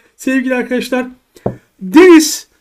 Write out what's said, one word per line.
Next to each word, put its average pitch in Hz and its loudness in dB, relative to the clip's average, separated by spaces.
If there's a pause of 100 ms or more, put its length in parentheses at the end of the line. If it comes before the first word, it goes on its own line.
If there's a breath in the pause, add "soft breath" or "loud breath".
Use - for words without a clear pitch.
(160 soft breath)
Sevgili 262 -4
arkadaşlar, 247 -6 (760 loud breath)
Deniz, 311 2 (140)